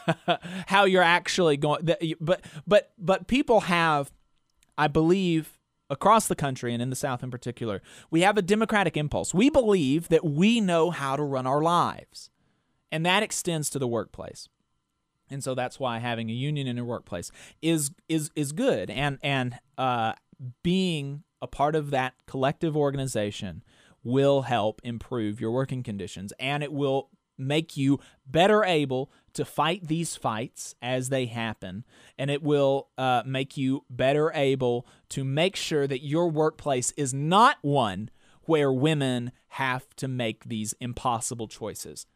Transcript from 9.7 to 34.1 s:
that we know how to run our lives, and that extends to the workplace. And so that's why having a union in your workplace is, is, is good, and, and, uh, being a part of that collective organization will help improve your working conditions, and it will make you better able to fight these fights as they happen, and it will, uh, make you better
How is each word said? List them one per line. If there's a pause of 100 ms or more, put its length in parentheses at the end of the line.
that
we
know
how
to
run
our
lives, (600)
and
that
extends
to
the
workplace. (840)
And
so
that's
why
having
a
union
in
your
workplace (300)
is, (180)
is,
is
good,
and,
and, (180)
uh, (480)
being (180)
a
part
of
that (120)
collective
organization (420)
will
help
improve
your
working
conditions,
and
it
will (260)
make
you (260)
better
able (220)
to
fight
these
fights
as
they
happen, (340)
and
it
will, (100)
uh,
make
you
better